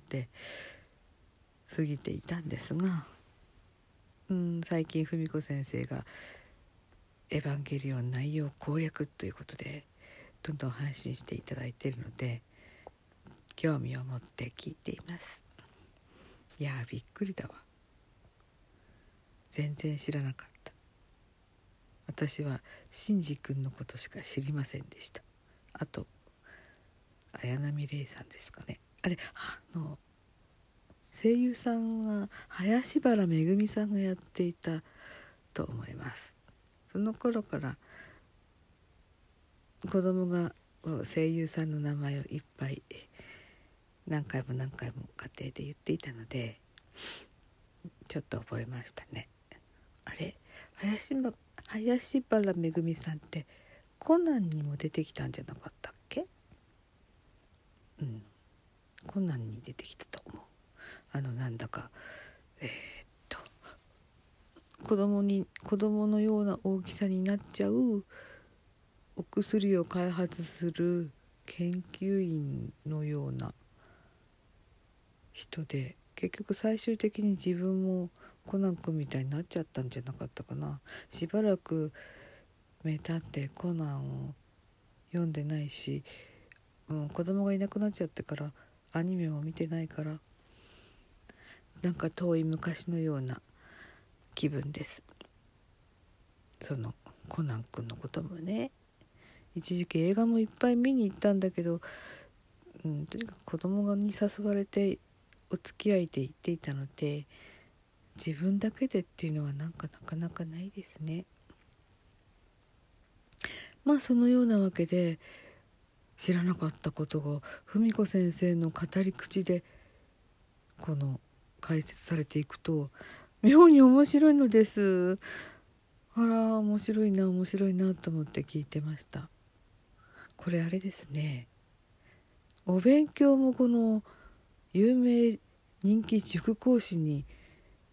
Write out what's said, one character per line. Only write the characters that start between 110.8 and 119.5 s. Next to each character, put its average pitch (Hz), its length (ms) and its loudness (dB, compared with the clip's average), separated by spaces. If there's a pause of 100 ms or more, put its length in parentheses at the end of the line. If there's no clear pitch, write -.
す - 160 -20
ね。 156 260 -6 (2500)
ま 294 100 6
あ、 269 60 4
そ 254 140 2
の 240 140 8
よ 247 140 8
う 240 40 6
な 220 120 6
わ 190 120 4
け 170 160 0
で、 170 320 2 (960)
知 - 160 0
ら 175 100 2
な 180 120 2
か 160 140 -2
っ 156 40 -4
た - 180 -6
こ 156 140 -4
と 156 160 -2
が 147 220 -4 (240)
文 220 260 4
子 208 140 2
先 180 260 2
生 175 220 2
の 165 160 2
語 - 160 -6 (160)
り 185 100 0
口 - 320 -4
で 180 180 2 (1200)